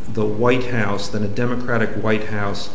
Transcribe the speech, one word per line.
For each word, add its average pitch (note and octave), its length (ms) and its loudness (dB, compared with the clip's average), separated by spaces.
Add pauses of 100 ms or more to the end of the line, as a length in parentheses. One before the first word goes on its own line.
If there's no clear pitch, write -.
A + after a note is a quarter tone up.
the A2 180 0
White B2 400 2
House, G2+ 440 0
than G#2+ 140 0
a G2+ 40 0
Democratic A#2 640 0 (100)
White A2 240 0
House G2+ 500 -2